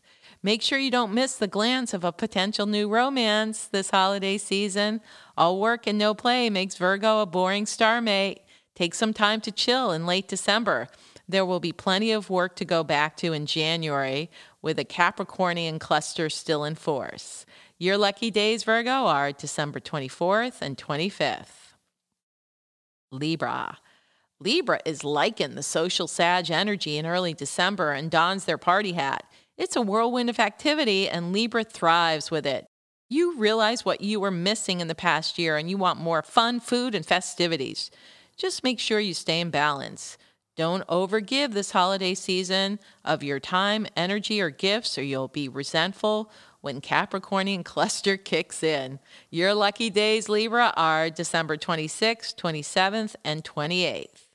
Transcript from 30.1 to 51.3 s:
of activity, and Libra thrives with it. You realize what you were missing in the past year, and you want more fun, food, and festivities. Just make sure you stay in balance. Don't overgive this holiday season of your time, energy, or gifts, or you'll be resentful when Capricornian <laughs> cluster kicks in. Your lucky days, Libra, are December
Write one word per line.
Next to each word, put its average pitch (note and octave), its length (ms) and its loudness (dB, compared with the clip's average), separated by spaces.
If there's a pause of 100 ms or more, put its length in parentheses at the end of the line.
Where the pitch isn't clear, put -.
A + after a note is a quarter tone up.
of A3+ 80 -6
activity, A3 720 2
and F3 240 -4
Libra A3 320 0
thrives E3 640 2
with D3+ 160 -2
it. C3 200 -4 (420)
You E4+ 280 0
realize A3 480 2
what F#3 160 0
you G#3 180 -2
were G3 120 0
missing F3+ 500 0
in E3 80 -4
the D#3+ 60 -2
past D#3+ 440 0
year, D#3+ 180 0
and D#3+ 120 -4
you F#3+ 80 -2
want F3+ 240 0
more E3 220 0
fun, A#3+ 380 2
food, B3 340 -2
and D#3+ 120 -4
festivities. E3 840 -2 (460)
Just - 280 -6
make B3+ 160 -2
sure G#3+ 200 0
you F#3+ 140 -2
stay E3 260 -2
in E3+ 100 -2
balance. C#3+ 680 -2 (380)
Don't E3+ 300 -2
overgive G#3+ 640 0
this G3+ 180 -4
holiday F#3+ 440 2
season F#3+ 640 0 (260)
of D3+ 180 0
your C#3 180 -4
time, G3+ 460 0 (100)
energy, G3+ 440 -2
or E3+ 100 0
gifts, G3+ 480 -2
or C3+ 40 -4
you'll C3+ 260 -2
be C#3+ 200 -6
resentful F#3+ 800 -2 (320)
when C3+ 180 -8
Capricornian F#3+ 840 -2
<laughs> - 0 -
cluster G3 520 0
kicks - 460 -4
in. C#3 360 -2 (300)
Your F3 240 2
lucky G#3 380 2
days, G#3+ 400 2
Libra, A3 440 4
are D#3+ 360 4
December D#3+ 480 -2